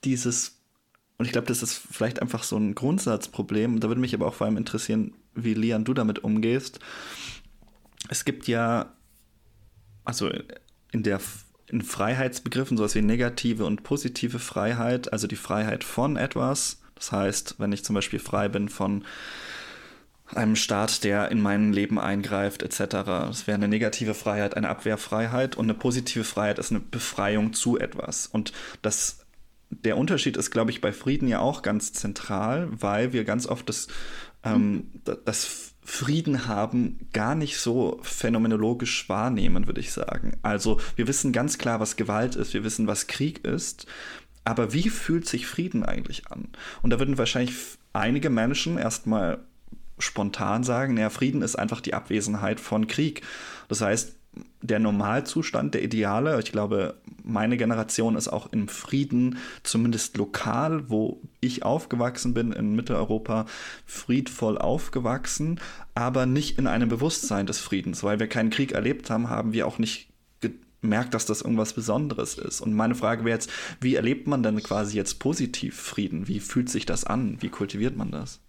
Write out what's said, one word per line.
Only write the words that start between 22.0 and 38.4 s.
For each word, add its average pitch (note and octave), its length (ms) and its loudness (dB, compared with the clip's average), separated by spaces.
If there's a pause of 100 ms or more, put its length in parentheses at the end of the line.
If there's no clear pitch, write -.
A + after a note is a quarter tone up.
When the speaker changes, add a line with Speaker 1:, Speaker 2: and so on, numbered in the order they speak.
Speaker 1:
et - 100 -4
cetera. G2 540 0
Das A2 200 -6
wäre G#2 100 2
eine G#2 120 2
negative G#2+ 460 2
Freiheit, G#2 420 0
eine G#2 120 0
Abwehrfreiheit. A2+ 880 0
Und A#2 100 2
eine A2 80 2
positive B2 500 0
Freiheit G#2 340 0
ist - 120 -4
eine G#2+ 100 2
Befreiung G#2+ 720 0
zu A#2+ 260 2
etwas. - 500 -4
Und - 240 -2 (300)
das, - 440 -2 (440)
der - 260 0
Unterschied - 400 2
ist, - 140 -2
glaub A2+ 200 2
ich, - 100 -6
bei G2+ 120 2
Frieden C3+ 340 0
ja A#2 140 2
auch - 220 0
ganz G#2+ 300 -2
zentral, G#2+ 800 -2
weil A2 420 0
wir A#2 120 2
ganz A2+ 220 0
oft A2+ 220 -4
das, - 200 -4 (560)
ähm, G#2+ 280 4
Speaker 2:
Mhm. - 180 -4 (140)
Speaker 1:
da-, - 200 -4
das - 480 -4 (100)
Frieden C#3+ 640 0
haben A2+ 640 0
gar A2 220 0
nicht D#3 240 -2
so A#2+ 440 2
phänomenologisch A2+ 1040 2